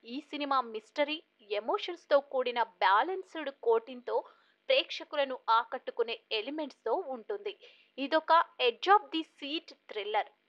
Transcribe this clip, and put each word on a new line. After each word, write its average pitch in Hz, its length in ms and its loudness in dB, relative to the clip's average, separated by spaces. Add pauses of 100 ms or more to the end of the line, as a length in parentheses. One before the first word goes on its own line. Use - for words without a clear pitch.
ఈ 233 160 -10
సినిమా 285 400 -2
మిస్టరీ, 269 580 -4 (320)
ఎమోషన్స్‌తో 294 720 0
కూడిన 247 420 -4 (160)
బ్యాలెన్స్డ్ 285 720 2 (120)
కోటింగ్‌తో 233 540 0 (520)
ప్రేక్షకులను 277 680 -2 (140)
ఆకట్టుకునే 233 680 0 (160)
ఎలిమెంట్స్‌తో 247 640 -4 (140)
ఉంటుంది. 214 460 -8 (440)
ఇదొక 311 340 2 (280)
edge 240 280 0
of 415 220 8
the 320 120 -4 (120)
seat 294 340 -10 (200)
థ్రిల్లర్. 208 420 -4 (180)